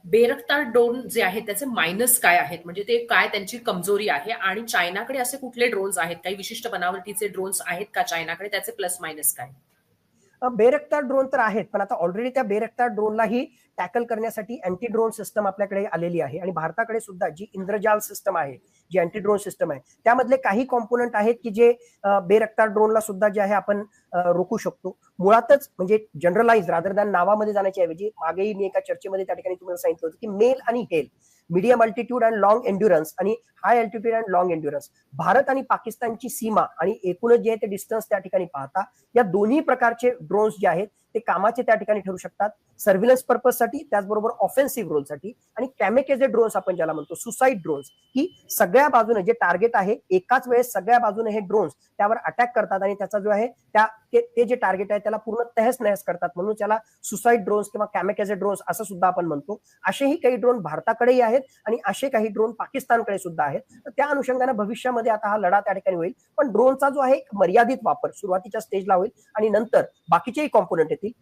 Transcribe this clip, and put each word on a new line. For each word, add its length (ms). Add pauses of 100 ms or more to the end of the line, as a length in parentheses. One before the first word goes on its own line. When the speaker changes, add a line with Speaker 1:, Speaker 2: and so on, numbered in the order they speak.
Speaker 1:
बेरख्तार 560
ड्रोन 460
जे 160
आहे 160
त्याचे 260
मायनस 540
काय 180
आहेत, 280
म्हणजे 180
ते 220
काय 220
त्यांची 300
कमजोरी 500
आहे 240
आणि 340
चायनाकडे 540
असे 180
कुठले 300
ड्रोन्स 300
आहेत, 260
काही 120
विशिष्ट 360
बनावटीचे 560
ड्रोन्स 380
आहेत 280
का 100
चायनाकडे, 460
त्याचे 220
प्लस 300
मायनस 320
काय? 160 (920)
Speaker 2:
अ, 60
बेरख्तार 540
ड्रोन 260
तर 120
आहेत, 340
पण 80
आता 240
already 240
त्या 140
बेरख्तार 440
ड्रोनलाही 580 (320)
टॅकल 260
करण्यासाठी 600
अँटी 240
ड्रोन 240
सिस्टम 360
आपल्याकडे 380
आलेली 340
आहे 200
आणि 120
भारताकडे 480
सुद्धा 300
जी 240
इंद्रजाल 460
सिस्टम 380
आहे, 200 (340)
जी 80
अँटी 200
ड्रोन 180
सिस्टम 340
आहे, 100 (220)
त्यामधले 340
काही 280
कॉम्पोनंट 480
आहेत 300
की 60
जे, 240 (300)
अ, 160
बेरख्तार 480
ड्रोनला 320
सुद्धा 300
जे 120
आहे 120
आपण, 300 (280)
अ, 200
रोखू 260
शकतो. 400 (220)
मुळातच 580
म्हणजे 280 (200)
generalize 420
rather 240
than 160
नावामध्ये 460
जाण्याच्या 300
ऐवजी 260 (100)
मागेही 340
मी 120
एका 140
चर्चेमध्ये 460
त्या 100
ठिकाणी 200
तुम्हाला 220
सांगितलं 300
होतं 140
की 60
मेल 400
आणि 240
हेल, 140 (480)
medium 280
altitude 480
and 140
long 260
endurance 400 (100)
आणि 160 (320)
high 160
altitude 320
and 200
long 120
endurance, 440 (220)
भारत 360
आणि 120
पाकिस्तानची 680
सीमा 340 (140)
आणि 260
एकूणच 360
जे 100
आहे 120
ते 60
डिस्टन्स 380
त्या 120
ठिकाणी 280
पाहता 380 (320)
या 80
दोन्ही 360
प्रकारचे 500
ड्रोन्स 520
जे 60
आहेत 200 (280)
ते 40
कामाचे 420
त्या 140
ठिकाणी 240
ठरू 180
शकतात, 320 (300)
सर्व्हिलन्स 440
पर्पजसाठी, 680
त्याचबरोबर 380
ऑफेन्सिव्ह 600
रोलसाठी. 400 (260)
आणि 100 (120)
कॅमेकेझे 480
ड्रोन्स 280
आपण 200
ज्याला 180
म्हणतो, 220
सुसाईड 420
ड्रोन्स, 320
की 600
सगळ्या 380
बाजूने 360
जे 80
टार्गेट 420
आहे 240 (120)
एकाच 380
वेळेस 240
सगळ्या 280
बाजूने 320
हे 80
ड्रोन्स 340 (240)
त्यावर 200
अटॅक 380
करतात 280
आणि 100
त्याचा 260
जो 100
आहे 180
त्या, 380
ते, 520
ते 60
जे 120
टार्गेट 360
आहे 80
त्याला 180
पूर्ण 440
तहस 180
नहस 240
करतात, 320
म्हणून 180
त्याला 240 (260)
सुसाईड 400
ड्रोन्स 260
किंवा 160
कॅमेकेझे 500
ड्रोन्स 320
असं 160
सुद्धा 240
आपण 180
म्हणतो. 360 (280)
असेही 260
काही 200
ड्रोन 240
भारताकडेही 600
आहेत 200 (240)
आणि 200
असे 240
काही 180
ड्रोन 240
पाकिस्तानकडे 680
सुद्धा 260
आहेत. 180 (240)
तर 40
त्या 160
अनुषंगाने 460
भविष्यामध्ये 600
आता 180
हा 80
लढा 220
त्या 140
ठिकाणी 240
होईल, 140 (260)
पण 140
ड्रोनचा 380
जो 100
आहे 140
एक 200
मर्यादित 500
वापर 280
सुरुवातीच्या 500
स्टेजला 340
होईल 140 (260)
आणि 140
नंतर 320 (280)
बाकीचेही 380
कॉम्पोनंट 420
येतील. 140 (180)